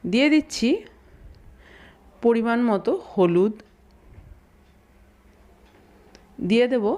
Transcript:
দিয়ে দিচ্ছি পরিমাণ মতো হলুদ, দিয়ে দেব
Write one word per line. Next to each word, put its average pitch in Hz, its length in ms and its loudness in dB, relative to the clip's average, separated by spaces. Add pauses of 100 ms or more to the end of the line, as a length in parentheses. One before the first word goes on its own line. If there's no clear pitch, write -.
দিয়ে 233 300 2
দিচ্ছি 294 340 -2 (1500)
পরিমাণ 233 360 0 (120)
মতো 202 220 -2 (160)
হলুদ, 185 460 2 (3000)
দিয়ে 233 200 2
দেব 240 160 -2 (140)